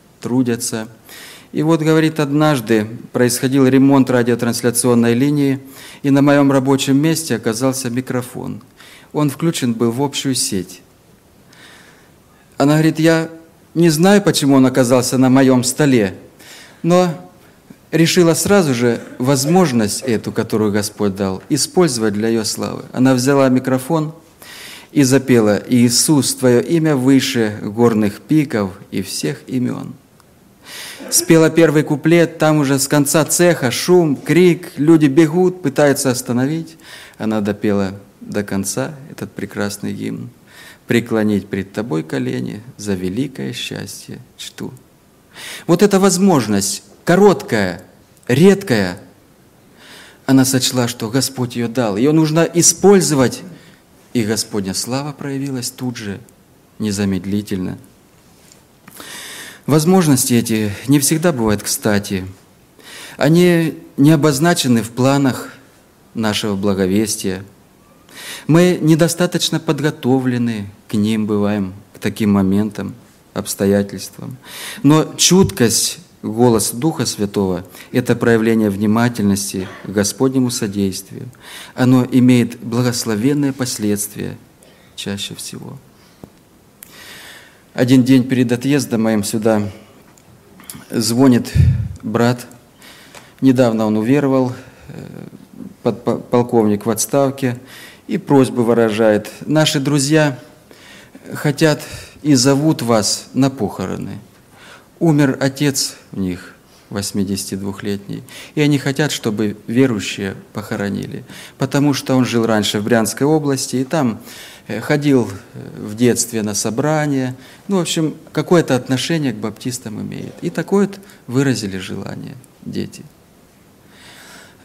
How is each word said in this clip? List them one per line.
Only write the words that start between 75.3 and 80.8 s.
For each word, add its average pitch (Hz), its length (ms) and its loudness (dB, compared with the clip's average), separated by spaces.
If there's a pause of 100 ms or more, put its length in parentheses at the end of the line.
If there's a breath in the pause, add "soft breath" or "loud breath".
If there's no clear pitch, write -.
голос 110 500 2
Духа 135 340 -4
Святого — 98 600 -2 (280 loud breath)
это 123 200 0
проявление 113 560 2
внимательности 101 1000 0 (160)
к - 40 -14
Господнему 123 600 0
содействию. 101 800 -6 (460 loud breath)